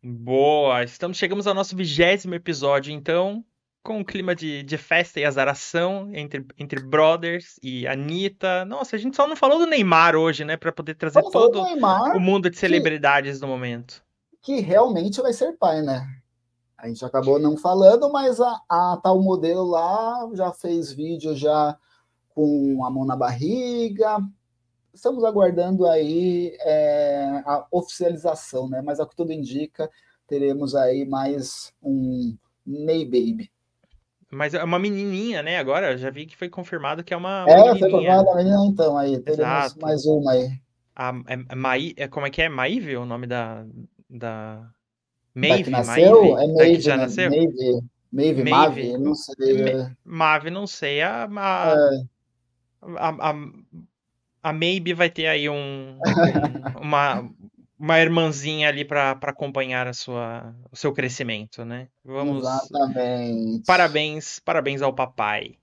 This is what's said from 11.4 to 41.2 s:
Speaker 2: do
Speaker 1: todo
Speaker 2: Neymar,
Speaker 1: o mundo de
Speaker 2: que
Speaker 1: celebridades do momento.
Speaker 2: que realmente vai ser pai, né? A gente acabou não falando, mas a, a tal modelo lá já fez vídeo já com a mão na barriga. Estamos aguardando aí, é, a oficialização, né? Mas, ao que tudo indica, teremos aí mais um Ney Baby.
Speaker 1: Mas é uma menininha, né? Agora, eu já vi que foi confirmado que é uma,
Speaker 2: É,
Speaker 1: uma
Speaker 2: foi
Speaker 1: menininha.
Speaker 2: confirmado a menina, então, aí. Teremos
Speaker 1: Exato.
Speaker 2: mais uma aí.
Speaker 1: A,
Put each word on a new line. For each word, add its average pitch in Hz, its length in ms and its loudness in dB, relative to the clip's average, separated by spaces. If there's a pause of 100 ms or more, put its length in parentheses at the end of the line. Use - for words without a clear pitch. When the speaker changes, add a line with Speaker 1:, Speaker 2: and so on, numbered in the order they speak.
Speaker 2:
do 480 60 6
Speaker 1:
todo 381 140 -2
Speaker 2:
Neymar, 240 500 2
Speaker 1:
o 190 40 2
mundo 185 300 2
de 175 40 -18
Speaker 2:
que - 40 -18
Speaker 1:
celebridades 147 800 2
do 139 80 -10
momento. 123 560 -8 (400)
Speaker 2:
que 269 180 -4
realmente 202 640 2
vai 254 100 0
ser 311 240 -2
pai, 160 260 0
né? 135 220 -4 (720)
A 117 120 -14
gente 117 160 -10
acabou 135 340 2
não 151 180 2
falando, 196 540 6
mas 262 300 0
a, 240 280 0
a 175 320 2
tal 190 220 4
modelo 185 400 0
lá 208 720 -2
já 185 180 -2
fez 165 400 -6
vídeo 156 440 -8
já 151 420 0 (560)
com 139 500 0
a 127 60 -4
mão 131 140 -4
na 131 100 -2
barriga. 214 1040 -2 (720)
Estamos 247 300 -2
aguardando 185 640 2
aí, 170 720 0
é, 147 840 0
a 143 240 -2
oficialização, 165 1000 -4
né? 131 160 -6
Mas, 147 140 -6
ao 151 80 -2
que - 80 -20
tudo 165 180 -6
indica, 151 560 -8 (380)
teremos 139 480 -2
aí 135 300 2
mais 135 760 -6
um 127 560 -2 (300)
Ney 151 380 -2
Baby. 113 440 -2 (800)
Speaker 1:
Mas 147 240 -6
é 170 120 -4
uma 170 160 0
menininha, 202 600 -4
né? 165 180 -4
Agora, 143 340 -2
eu 127 60 -4
já 131 120 -8
vi 147 160 -16
que - 100 -20
foi 180 120 -12
confirmado 170 560 -8
que 180 100 -8
é - 20 -6
uma, 185 320 -4
Speaker 2:
É, 165 140 12
Speaker 1:
uma 226 160 8
Speaker 2:
foi 190 100 4
Speaker 1:
menininha. 185 360 4
Speaker 2:
confirmado 190 60 4
a 180 40 2
menina, 196 320 4
então, 165 320 2
aí. 139 220 0
Teremos 151 180 -4 (280)
Speaker 1:
Exato. 151 140 -10
Speaker 2:
mais 151 240 -2
uma 147 280 2
aí. 127 160 2 (480)
Speaker 1:
A, 127 140 -6 (180)